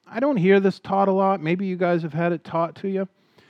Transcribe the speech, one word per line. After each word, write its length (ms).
I 140
don't 180
hear 220
this 200
taught 280
a 40
lot. 300
Maybe 240
you 100
guys 280
have 100
had 180
it 120
taught 320
to 120
you. 200